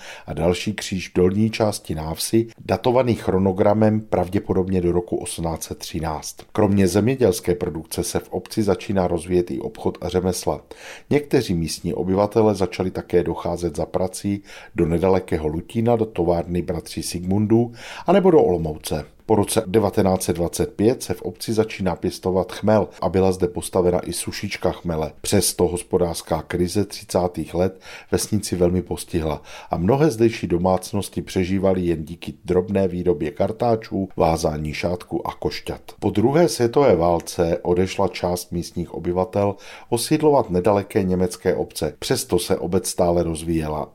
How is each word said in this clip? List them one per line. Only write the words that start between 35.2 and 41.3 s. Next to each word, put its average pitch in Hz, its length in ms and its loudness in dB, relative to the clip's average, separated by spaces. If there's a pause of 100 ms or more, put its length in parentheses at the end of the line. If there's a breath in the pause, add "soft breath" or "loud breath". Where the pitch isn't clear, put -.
a - 60 -6
košťat. - 480 -8 (180)
Po - 100 0
druhé 139 400 4
světové 120 460 4
válce 85 680 2
odešla 92 460 2
část - 440 -4
místních 85 420 -6
obyvatel 92 600 -2 (340 loud breath)
osídlovat 147 600 2
nedaleké 101 540 2
německé 92 520 0